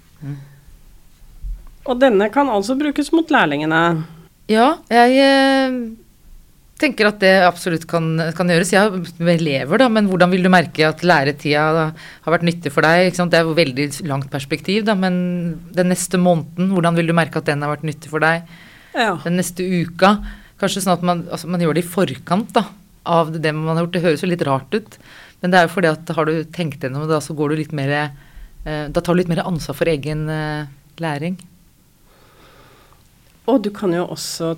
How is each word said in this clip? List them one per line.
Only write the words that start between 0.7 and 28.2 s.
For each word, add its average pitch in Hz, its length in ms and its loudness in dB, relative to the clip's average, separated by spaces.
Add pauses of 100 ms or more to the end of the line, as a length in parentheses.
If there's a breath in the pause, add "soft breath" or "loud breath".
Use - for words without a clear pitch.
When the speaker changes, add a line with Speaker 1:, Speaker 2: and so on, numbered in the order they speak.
Speaker 2:
Og 247 100 -2
denne 220 320 4
kan 277 220 0
altså 208 260 0
brukes 285 360 -2
mot 330 180 2
lærlingene. 160 720 2 (440 loud breath)
Speaker 1:
Ja, 240 280 4 (140)
jeg, 240 260 6
eh, 269 640 4 (1000)
tenker 247 300 2
at 208 100 -4
det 190 140 6 (100)
absolutt 175 460 0
kan, 165 160 0 (320)
kan 175 120 0
gjøres. 170 220 2
Jeg 190 100 4
har 214 100 4 (280)
med 170 220 2
elever 143 380 0
da, 254 100 6
men 220 200 2
hvordan 180 220 4
vil 180 140 2
du 185 40 4
merke 156 380 4
at 156 160 -2
læretida 147 640 2 (100)
da 160 120 2 (360 loud breath)
har 160 160 -2
vært 170 80 -2
nyttig 170 260 -2
for 160 140 0
deg? 175 240 4
Ikke 180 60 -6
sant? 175 160 -2
Det 165 80 6
er 165 80 2
jo 156 80 -2
veldig 143 320 0 (180)
langt 139 240 -4
perspektiv 165 560 -4
da, 220 80 2
men 180 640 -2 (160)
den 180 160 2
neste 180 300 -2
måneden, 180 500 2
hvordan 170 240 2
vil 170 160 0
du - 20 0
merke 165 240 0
at 151 100 -4
den 147 160 -2
har 147 140 -4
vært - 120 -12
nyttig - 200 -10
for 156 120 -4
deg? 165 240 2 (500 loud breath)
Speaker 2:
Ja. 220 300 0
Speaker 1:
Den 170 120 -2
neste 180 300 -4
uka, 185 520 2 (420 loud breath)
kanskje 190 240 -2
sånn 185 100 2
at 175 80 -4
man, 175 300 0
altså, 165 160 -10
man 175 120 -2
gjør 160 140 0
det 170 100 0
i 175 40 -14
forkant 175 640 -2
da, 220 120 2 (420)
av 165 260 0
det, 160 100 -8
det 156 120 0
man 160 220 -2
har 170 100 0
gjort. 170 60 -8
Det 180 120 -2
høres 151 180 0
jo 185 60 -2
litt 170 180 -2
rart 135 260 -2
ut, 220 260 -6 (440 loud breath)
men 180 80 -2
det 185 80 6
er 170 100 6
jo 165 60 -12
fordi 180 160 2
at 156 240 -4
har 156 100 0
du 156 200 -2
tenkt 160 360 -8
gjennom 139 280 -6
det, 156 140 0
så 160 120 -10
går 147 160 -2
du 156 60 -2
litt 156 160 -6
mer, 147 400 -2 (520 soft breath)